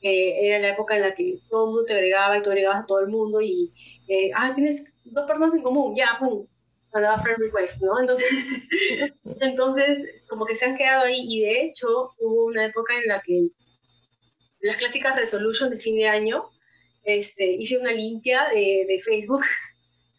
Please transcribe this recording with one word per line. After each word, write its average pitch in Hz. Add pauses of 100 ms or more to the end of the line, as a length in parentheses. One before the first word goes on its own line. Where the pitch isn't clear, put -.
eh, 190
era 208
la 202
época 214
en 208
la 190
que 180 (100)
todo 226
el 220
mundo 226
te 226
agregaba 196
y 208
tú 202
agregabas 196
a -
todo 196
el 196
mundo 214
y, 180 (380)
eh, 190
"Ah, 262
tienes 294 (180)
dos 277
personas 311
en 320
común, 254
ya, 247
pum, 240 (480)
mandaba 214
friend 226
request", 208
¿no? 196
Entonces, 254
<laughs> 269
entonces, 269 (320)
como 214
que 220
se 254
han 262
quedado 262
ahí 254
y 220
de 226
hecho 254
hubo 226
una 226
época 226
en 240
la 202
que 175 (1120)
las 214
clásicas 262
resolutions 226
de 247
fin 220
de 214
año, 214 (600)
este, 202
hice 220
una 247
limpia 226 (100)
de, 196
de 190
Facebook 220 (760)